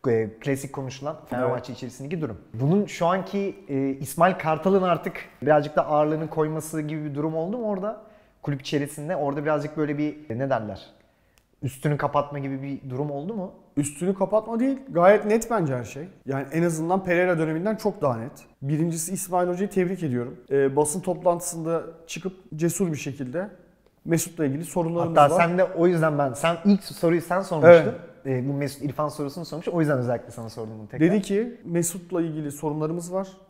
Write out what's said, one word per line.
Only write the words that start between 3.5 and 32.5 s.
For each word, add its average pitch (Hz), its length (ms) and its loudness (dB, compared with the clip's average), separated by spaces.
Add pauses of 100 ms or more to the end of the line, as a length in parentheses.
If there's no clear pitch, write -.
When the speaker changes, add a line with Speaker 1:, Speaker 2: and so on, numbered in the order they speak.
Speaker 1:
e, 135 200 -2
İsmail 151 460 2
Kartal'ın 180 480 2
artık 170 320 0 (280)
birazcık 147 340 4
da 156 100 2
ağırlığını 151 440 0
koyması 156 500 -4
gibi 151 240 -6
bir 147 100 -8
durum 160 220 -4
oldu 180 220 -4
mu 226 80 -6
orada? 208 360 -6 (400)
Kulüp 143 180 -4
içerisinde 147 560 -4
orada 143 280 -2
birazcık 147 320 -2
böyle 147 220 -2
bir, 151 320 -6
e, 113 80 -6
ne 135 120 -2
derler? 107 360 -2 (760)
Üstünü 147 340 -4
kapatma 143 420 -2
gibi 135 240 -6
bir 139 280 -10
durum 143 200 -6
oldu 147 240 -8
mu? 190 180 -8 (240)
Speaker 2:
Üstünü 170 380 -2
kapatma 214 460 0
değil, 269 180 0 (100)
gayet 190 360 6
net 220 260 0
bence 160 260 0
her 120 80 -6
şey. 147 240 -12 (180)
Yani 135 260 -4
en 165 100 2
azından 170 420 0
Pereira 180 340 2
döneminden 165 380 -2
çok 202 260 -2
daha 127 140 2
net. 117 160 -8 (300)
Birincisi 165 500 -2
İsmail 180 360 0
Hoca'yı 185 220 -2
tebrik 180 320 0
ediyorum. 123 340 -4 (140)
Ee, 135 260 4
basın 151 240 2
toplantısında 165 840 -2 (240)
çıkıp 185 260 -8 (240)
cesur 165 360 0
bir 147 40 -4
şekilde 139 520 -6 (560)
Mesut'la 165 420 0
ilgili 143 180 -2
sorularımız 170 540 0
Speaker 1:
Hatta 147 160 8
Speaker 2:
var. 180 60 4
Speaker 1:
sen 170 180 4
de 185 60 6
o 170 220 2
yüzden 160 320 4
ben, 139 140 2
sen 165 320 0
ilk 202 200 6
soruyu 170 380 2
sen 175 200 0
sormuştun. 170 320 10
Speaker 2:
Evet. 170 200 8 (320)
Speaker 1:
Ee, 131 220 0
bu 139 40 -2
Mesut 143 300 -4
İrfan 147 260 -4
sorusunu 147 360 -6
sormuş. 156 240 -8
O 175 120 0
yüzden 147 180 4
özellikle 120 320 -2
sana 113 180 -12
sordum 110 300 -10
bunu 107 100 -16
tekrar. 156 200 2
Speaker 2:
Dedi 196 140 2
ki, 208 420 -4
"Mesut'la 170 580 -4
ilgili 156 300 -6